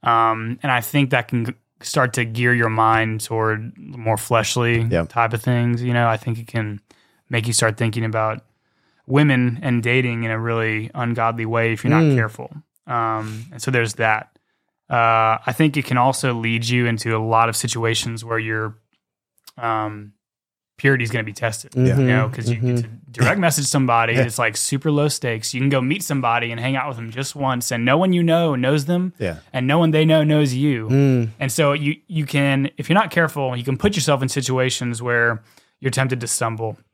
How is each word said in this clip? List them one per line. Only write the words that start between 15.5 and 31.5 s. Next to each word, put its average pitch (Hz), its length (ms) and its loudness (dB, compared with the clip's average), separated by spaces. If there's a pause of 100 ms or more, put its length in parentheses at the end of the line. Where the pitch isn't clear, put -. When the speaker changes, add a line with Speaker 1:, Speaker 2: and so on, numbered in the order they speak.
Speaker 1:
think 151 200 2
it 139 100 -2
can 131 100 0
also 127 380 0
lead 113 340 -2
you 123 180 2
into 113 300 -2
a - 60 0
lot 113 260 2
of 110 80 -4
situations 113 680 -4
where 113 160 -4
your, 110 360 -4 (800)
um, 107 560 -4 (640)
purity 135 280 2
is 110 60 -2
gonna 117 140 -2
be 104 80 -10
tested, - 440 -6
Speaker 3:
Yeah. 127 220 4
Speaker 1:
you 135 60 4
know, 113 220 4
Speaker 3:
Mm-hmm. - 80 -6
Speaker 1:
'cause 117 160 -4
you 120 60 0
get 123 220 0
to 117 40 -2
Speaker 3:
Mm-hmm. 113 140 -10 (160)
Speaker 1:
direct 120 260 2
message 151 280 0
somebody. 117 480 2
Speaker 2:
Yeah. 127 80 4
Speaker 1:
It's, 120 160 -2
like, 113 180 0
super 143 340 -2
low 147 180 2
stakes. 113 460 -4
You 123 60 -4
can 135 100 2
go 139 100 2
meet 143 220 -2
somebody 120 480 0
and 117 100 -8
hang 131 160 -2
out 135 120 -4
with 127 80 -8
them 113 140 -10
just 127 260 -8
once, 131 340 -2
and 117 140 -2
no 131 120 4
one 185 160 2
you 175 100 2
know 165 340 2
knows 135 300 0
them, 180 320 -2
Speaker 2:
Yeah. 87 180 -4 (160)
Speaker 1:
and 127 140 -2
no 147 120 2
one 165 140 4
they 156 120 4
know 160 200 4
knows 151 280 2
you. 127 360 -2
Speaker 3:
Mm. 131 400 4 (100)
Speaker 1:
And 131 140 -4